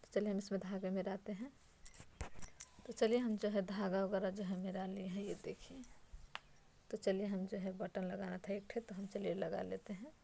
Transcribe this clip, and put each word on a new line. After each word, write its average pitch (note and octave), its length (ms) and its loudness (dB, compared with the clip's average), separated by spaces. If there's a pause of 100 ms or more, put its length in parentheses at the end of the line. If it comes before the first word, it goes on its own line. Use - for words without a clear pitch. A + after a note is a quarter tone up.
तो - 100 -20
चलिए G#3 180 6
हम F#3+ 60 4
इसमें G3 240 0
धागे F#3+ 280 -2
में F#3+ 140 2
रहते F#3+ 280 -2
हैं। A3+ 200 -4 (1300)
तो A#3 80 -6
चलिए A3+ 240 6
हम A#3 200 4
जो G#3 120 4
है G#3 140 4
धागा G3 420 4
वगैरह G3+ 260 4
जो G3+ 120 -2
है F#3 140 0
मेरा F#3 300 0
लिए F#3+ 180 -2
हैं, F#3+ 180 -2
ये F#3 120 -2
देखिए। - 460 -8 (1080)
तो G#3+ 60 -4
चलिए G3 280 4
हम G3 200 2
जो G3+ 120 -4
है F#3+ 160 -2
बटन F#3 300 -2
लगाना F#3 360 -2
था G3 140 -4
एक G3+ 160 -4
ठे, A#3+ 100 0
तो A3+ 160 -8
हम G3 120 -4
चलिए G3 280 0
लगा F3 280 0
लेते F#3+ 300 -4
हैं। A3+ 180 -8 (120)